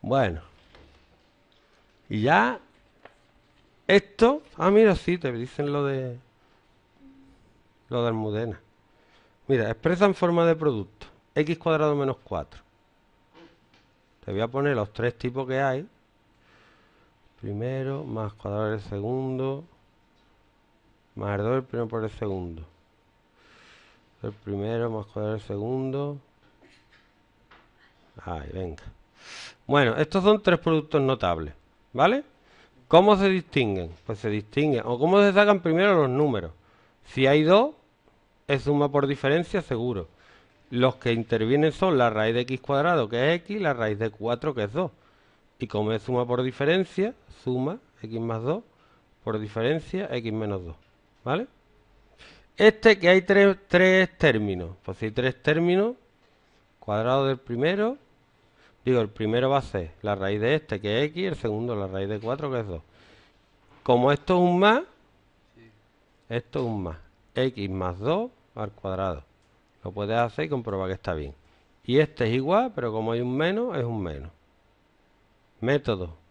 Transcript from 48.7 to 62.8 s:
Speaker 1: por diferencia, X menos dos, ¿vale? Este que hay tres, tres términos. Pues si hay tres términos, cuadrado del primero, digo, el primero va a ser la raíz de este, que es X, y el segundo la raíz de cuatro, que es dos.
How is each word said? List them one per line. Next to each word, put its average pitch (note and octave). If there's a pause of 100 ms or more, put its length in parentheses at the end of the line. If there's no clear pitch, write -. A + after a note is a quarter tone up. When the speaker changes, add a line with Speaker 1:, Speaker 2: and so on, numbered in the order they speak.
Speaker 1:
por G#2+
diferencia, A#2
X A#2
menos G#2
dos, E2 (480)
¿vale? E3+ (1120)
Este G#3+
que E3+
hay F#3
tres, G3 (120)
tres F#3
términos. G2+ (140)
Pues F#2+
si A2+
hay A2
tres B2+
términos, F3 (840)
cuadrado B2
del C3+
primero, F#3+ (840)
digo, B2+
el G#2
primero A#2
va C#3
a C3+
ser E2+ (100)
la G#2
raíz G2
de B2
este, D3+
que G#2+
es D3+
X, E3+
y G3
el E3
segundo A2+
la G2
raíz F#2+
de G#2
cuatro, C#3
que B2
es G#2+
dos. E2+ (1000)